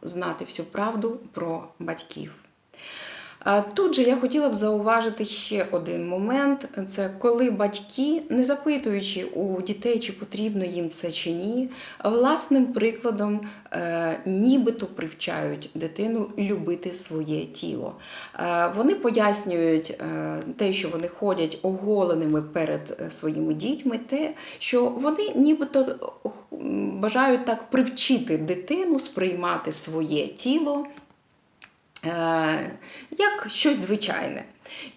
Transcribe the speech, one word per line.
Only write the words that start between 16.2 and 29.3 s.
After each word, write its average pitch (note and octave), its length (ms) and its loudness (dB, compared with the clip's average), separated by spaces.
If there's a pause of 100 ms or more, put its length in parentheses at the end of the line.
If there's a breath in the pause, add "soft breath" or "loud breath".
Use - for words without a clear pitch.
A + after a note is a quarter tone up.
любити F3 560 -2
своє D#3 520 -4
тіло. - 500 -8 (440 loud breath)
Е, F3 360 2
вони B3+ 200 4
пояснюють, G3+ 1040 2
е, D#3 360 -4 (200)
те, G3 160 2
що F#3 160 -2
вони E3+ 180 -4
ходять F3 540 0
оголеними F#3 800 2
перед, D3+ 600 -2
е, D#3+ 100 -8
своїми D#3 420 0
дітьми, A3+ 460 0 (100)
те, D#4 240 0 (260 loud breath)
що B3 260 4
вони D4 500 0
нібито, C#4+ 460 6
е, - 460 -4 (680)
бажають B3 520 2
так A3+ 240 -2
привчити B3+ 680 2
дитину C4+ 600 0
сприймати F3+ 720 -2